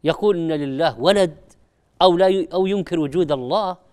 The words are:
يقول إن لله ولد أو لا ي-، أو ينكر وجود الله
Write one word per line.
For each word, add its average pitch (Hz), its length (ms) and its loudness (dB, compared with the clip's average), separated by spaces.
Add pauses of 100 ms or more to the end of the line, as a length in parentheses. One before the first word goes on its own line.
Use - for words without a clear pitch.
يقول 180 340 0
إن 165 140 -4
لله 143 480 -4
ولد 180 380 2 (640)
أو 180 160 6
لا 185 100 4
ي-، 190 260 0
أو 190 140 0
ينكر 190 320 -2
وجود 151 320 -2
الله 156 460 -2 (160)